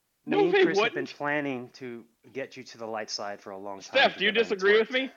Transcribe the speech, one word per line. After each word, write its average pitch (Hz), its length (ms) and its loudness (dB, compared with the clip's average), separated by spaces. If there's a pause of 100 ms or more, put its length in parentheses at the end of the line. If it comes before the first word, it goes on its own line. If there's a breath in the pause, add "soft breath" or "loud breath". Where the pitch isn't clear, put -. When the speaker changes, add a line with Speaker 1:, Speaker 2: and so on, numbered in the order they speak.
(260)
Speaker 1:
Me 381 100 0
Speaker 2:
No, 403 80 6
Speaker 1:
and 359 100 4
Speaker 2:
they 403 40 6
Speaker 1:
Chris 381 260 6
have - 100 0
been 139 120 -4
Speaker 2:
wouldn't. - 20 -14
Speaker 1:
planning 143 680 -4
to 120 300 -12 (280)
get 131 240 -10
you 127 80 -14
to - 140 -20
the 113 80 -10
light 110 240 -6
side 101 300 -8
for 107 100 -14
a 95 80 -10
long 98 240 -10
time 262 220 2
Speaker 2:
Steph, - 120 2
Speaker 1:
if - 20 -16
Speaker 2:
do 190 60 -2
you 208 80 2
Speaker 1:
you've 214 60 0
ever 214 160 0
Speaker 2:
disagree 202 240 4
with 226 120 2
Speaker 1:
worked. - 20 -8
Speaker 2:
me? 262 240 -2